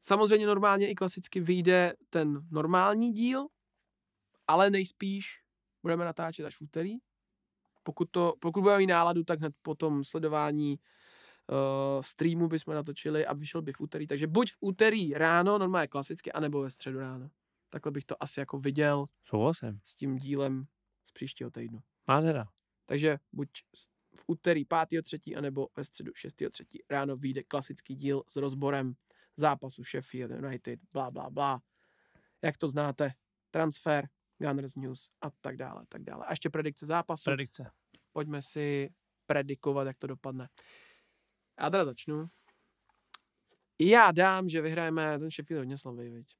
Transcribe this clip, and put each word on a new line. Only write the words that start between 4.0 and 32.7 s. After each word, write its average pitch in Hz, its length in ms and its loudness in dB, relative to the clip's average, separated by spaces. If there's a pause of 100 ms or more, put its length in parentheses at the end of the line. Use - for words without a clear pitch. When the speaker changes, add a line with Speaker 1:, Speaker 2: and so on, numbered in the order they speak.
Speaker 1:
ale 185 220 8
nejspíš 196 720 -2 (420)
budeme 170 220 0
natáčet 165 400 -6
až 143 100 -12
v - 60 -18
úterý. 170 360 -6 (840)
Pokud 170 280 -4
to, 175 280 2
pokud 170 220 -2
budeme 202 180 8
mít 190 80 6
náladu, 170 360 4
tak 165 160 -2
hned 151 220 -4
po 156 140 -6
tom 147 280 0
sledování, 147 760 0 (680)
eh, 135 540 0
streamu 170 440 0
bychom 160 260 -4
natočili 151 520 -2
a - 80 -4
vyšel 151 280 -6
by 143 120 -8
v - 80 -10
úterý. 151 260 -6
Takže 143 200 -2
buď 214 240 4
v - 80 -16
úterý 202 540 2
ráno, 170 440 6
normálně 185 300 2
klasicky, - 440 -6
anebo 143 300 -2
ve 135 80 -4
středu 131 300 -8
ráno. 131 300 -10 (400)
Takhle 151 220 -6
bych 139 140 -8
to - 180 -8
asi 143 160 -6
jako 139 200 -6
viděl 143 460 2 (180)
Speaker 2:
Souhlasím. 113 600 0
Speaker 1:
s - 100 -14
tím 135 240 -4
dílem 135 480 -4 (440)
z - 20 -20
příštího 131 400 -12
týdnu. 117 280 -12 (280)
Speaker 2:
Nádhera. 139 400 2 (380)
Speaker 1:
Takže 147 320 0 (140)
buď 143 180 -6 (260)
s-, - 120 -20 (280)
v - 120 -20
úterý 165 380 0
pátého 165 380 0
třetí, - 320 -10
anebo 139 320 -4 (100)
ve 143 60 -8
středu - 320 -12
šestého - 360 -8
třetí - 280 -18 (100)
ráno 139 280 -4
vyjde 135 260 -6
klasický 139 520 -8
díl 139 320 -2
s - 80 -14
rozborem 139 580 -2 (440)
zápasu 139 460 -2
Sheffield 127 480 -8
United, 123 480 -10 (140)
blá, 131 180 -6
blá, 139 180 -12
blá. 139 320 -2 (800)
Jak 151 160 -2
to 165 100 -4
znáte, 143 440 -2 (400)